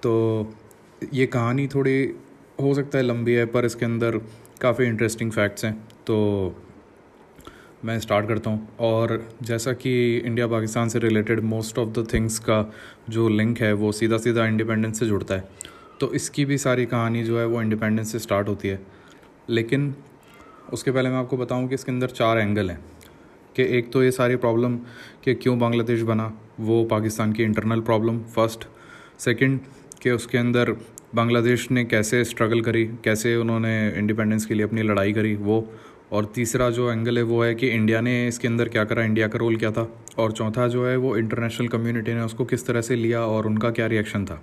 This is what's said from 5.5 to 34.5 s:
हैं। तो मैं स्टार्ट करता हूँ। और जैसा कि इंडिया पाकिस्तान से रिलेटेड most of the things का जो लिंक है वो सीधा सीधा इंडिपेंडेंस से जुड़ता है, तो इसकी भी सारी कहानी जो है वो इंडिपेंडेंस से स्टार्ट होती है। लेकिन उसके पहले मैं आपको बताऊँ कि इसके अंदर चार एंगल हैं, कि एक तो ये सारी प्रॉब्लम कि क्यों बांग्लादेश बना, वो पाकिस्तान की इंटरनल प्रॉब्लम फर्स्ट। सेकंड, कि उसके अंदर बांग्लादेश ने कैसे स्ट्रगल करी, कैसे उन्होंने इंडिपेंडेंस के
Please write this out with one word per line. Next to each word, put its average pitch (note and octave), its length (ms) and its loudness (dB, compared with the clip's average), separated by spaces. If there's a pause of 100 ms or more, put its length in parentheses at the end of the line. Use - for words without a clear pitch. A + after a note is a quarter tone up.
हैं। A2 100 -2 (320)
तो G#2 460 0 (1300)
मैं A2+ 160 -2
स्टार्ट G#2 280 0
करता A2 220 0
हूँ। G#2+ 180 -2 (120)
और A2+ 480 0 (140)
जैसा A#2 300 -2
कि A#2+ 520 0
इंडिया A#2+ 220 0
पाकिस्तान A2+ 420 0
से A2+ 100 -2
रिलेटेड A2 420 2
most A2 380 -2
of A2+ 140 0
the A#2 140 -2
things A2 320 0
का G#2+ 340 0 (380)
जो A2+ 180 2
लिंक A2 320 2
है G#2+ 120 2
वो G#2 200 0
सीधा A2+ 260 0
सीधा A2+ 280 2
इंडिपेंडेंस A2 520 0
से B2 80 0
जुड़ता G2 280 0
है, F#2+ 140 -6 (520)
तो C3+ 120 -2
इसकी C#3+ 320 -2
भी C#3 140 0
सारी B2+ 280 2
कहानी A#2 380 0
जो A#2 160 0
है A#2 60 0
वो A#2 160 0
इंडिपेंडेंस A2 500 0
से A#2+ 60 -4
स्टार्ट G2+ 300 0
होती G2+ 200 -2
है। F#2+ 120 -4 (720)
लेकिन C3+ 440 0 (800)
उसके B2 180 -4
पहले C3 180 2
मैं B2+ 80 0
आपको B2+ 200 -2
बताऊँ B2+ 320 -2
कि C3+ 60 -2
इसके C3 180 -4
अंदर B2+ 140 0
चार A2+ 320 2
एंगल G#2 320 2
हैं, E2 140 -12 (720)
कि B2+ 60 2
एक B2 300 2
तो C3 100 4
ये B2+ 80 6
सारी B2 260 2
प्रॉब्लम A#2+ 400 2 (480)
कि B2+ 100 4
क्यों B2 240 0
बांग्लादेश A#2 440 2
बना, A2 360 0 (220)
वो A2+ 240 4
पाकिस्तान G#2+ 480 0
की A2 100 0
इंटरनल A2 380 0
प्रॉब्लम A2+ 380 2
फर्स्ट। A2+ 460 0 (540)
सेकंड, C3 420 2 (420)
कि B2+ 80 2
उसके A#2+ 280 0
अंदर A#2+ 380 2 (380)
बांग्लादेश A#2 560 2
ने B2 140 2
कैसे A#2 400 2
स्ट्रगल A#2 360 0
करी, A2+ 260 0
कैसे A2+ 500 0
उन्होंने A2+ 640 0
इंडिपेंडेंस G#2+ 480 0
के A2+ 80 -2